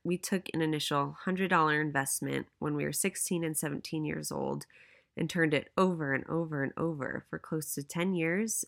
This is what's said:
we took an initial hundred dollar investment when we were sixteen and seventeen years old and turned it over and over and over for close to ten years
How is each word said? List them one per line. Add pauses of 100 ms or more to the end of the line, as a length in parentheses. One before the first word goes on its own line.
we
took
an
initial
hundred
dollar
investment (100)
when
we
were
sixteen
and
seventeen
years
old (520)
and
turned
it
over
and
over
and
over
for
close
to
ten
years